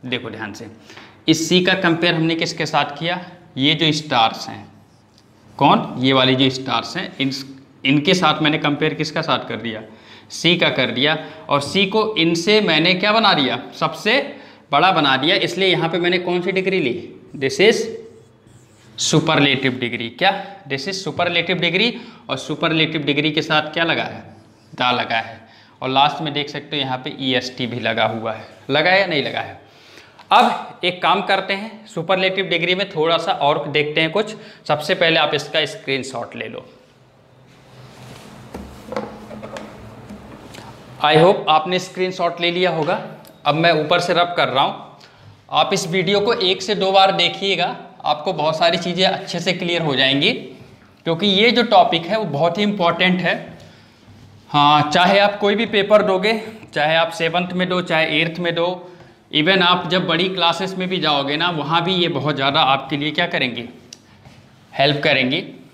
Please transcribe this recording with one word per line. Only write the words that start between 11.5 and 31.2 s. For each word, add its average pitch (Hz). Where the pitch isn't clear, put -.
सी 196
को 214
इनसे 170
मैंने 170
क्या 202
बना 214
दिया? 127
सबसे -
बड़ा 170
बना 147
दिया, 156
इसलिए 180
यहाँ 170
पे 180
मैंने 175
कौन 180
सी 190
डिग्री 185
ली? -
This 135
is 208
superlative 143
degree। 113
क्या? 185
This 139
is 190
superlative 170
degree। 185
और 131
superlative 160
degree 147
के 151
साथ 151
क्या 165
लगा 135
है? 104
दा 123
लगा 113
है। -
और 131
last 139
में 151
देख 143
सकते -
हो 143
यहाँ 131
पे 139
ईएसटी 127
भी 117
लगा 113
हुआ 113
है। 113
लगा 156
है 190
या 190
नहीं 156
लगा 113
है? 110
अब 226
एक 180
काम 185